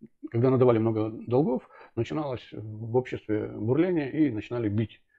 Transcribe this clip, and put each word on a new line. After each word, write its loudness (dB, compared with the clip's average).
Когда 2
надавали 6
много 0
долгов, -2
начиналось -4
в -4
обществе -2
бурление, 0
и 2
начинали -4
бить -2